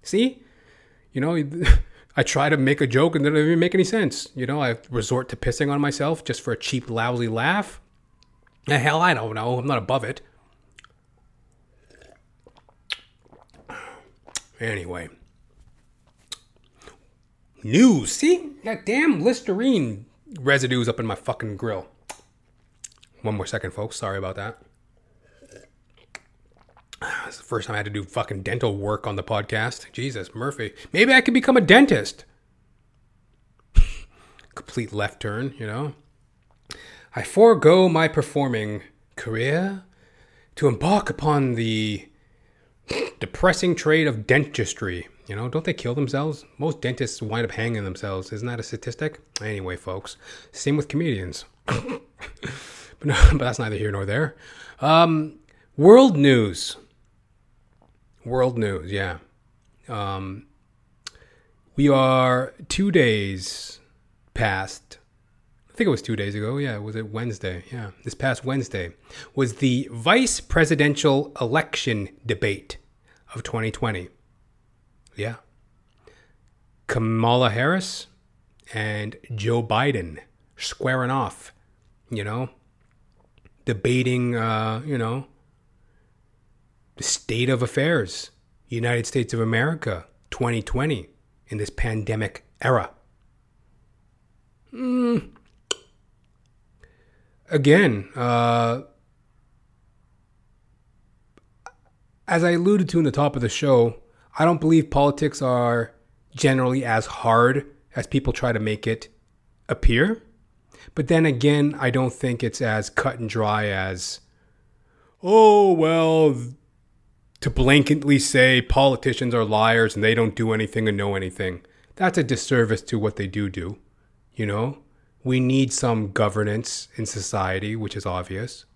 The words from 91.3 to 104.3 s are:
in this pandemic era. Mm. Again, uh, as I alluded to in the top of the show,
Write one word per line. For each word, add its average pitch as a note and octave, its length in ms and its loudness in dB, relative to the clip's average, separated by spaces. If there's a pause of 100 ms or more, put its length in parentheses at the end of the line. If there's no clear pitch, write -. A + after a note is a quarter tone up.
in A2 120 -10
this G#2 120 -6
pandemic A2 720 -4 (160)
era. B2 300 0 (1800)
Mm. B3 560 -2 (2250)
Again, C#3+ 640 4
uh, A#2+ 680 0 (3500)
as E3+ 160 2
I F3 80 4
alluded F3+ 380 2
to E3+ 80 0
in D#3+ 60 2
the C#3 60 2
top C#3+ 240 0
of A#2+ 80 -4
the A2+ 60 0
show, C3 480 2 (420)